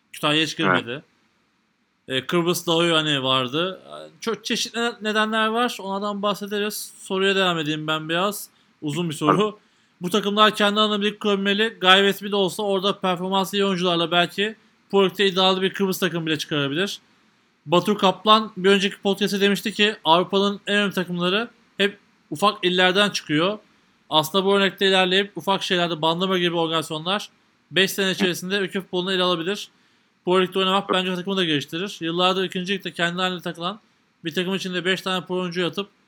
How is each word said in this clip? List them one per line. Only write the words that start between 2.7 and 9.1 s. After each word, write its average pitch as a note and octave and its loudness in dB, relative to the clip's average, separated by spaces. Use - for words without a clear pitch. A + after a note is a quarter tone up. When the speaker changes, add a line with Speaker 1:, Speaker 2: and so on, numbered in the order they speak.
Speaker 1:
hani D3+ 0
vardı. C3 -2
Çok G#3+ -6
çeşitli A#3 -4
nedenler G#3+ 0
var. A#3 -2
Onlardan G3 -6
bahsederiz. G#3 -4
Soruya F#3+ 0
devam F3+ 2
edeyim D#3 -4
ben D#3 -2
biraz. F#3 -2
Uzun D3+ -2
bir D3 -4